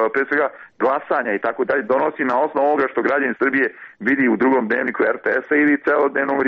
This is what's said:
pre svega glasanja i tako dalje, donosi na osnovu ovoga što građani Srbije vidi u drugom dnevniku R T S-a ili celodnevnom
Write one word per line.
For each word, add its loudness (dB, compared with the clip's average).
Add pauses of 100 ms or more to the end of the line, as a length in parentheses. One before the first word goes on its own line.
(140)
pre 0
svega 0 (340)
glasanja -2
i -4
tako -2
dalje, -2
donosi 0
na 0
osnovu 0
ovoga 2
što 0
građani -2
Srbije 2 (420)
vidi 2
u 2
drugom 4
dnevniku -2 (140)
R -10
T -6 (200)
S-a -2
ili 2
celodnevnom 0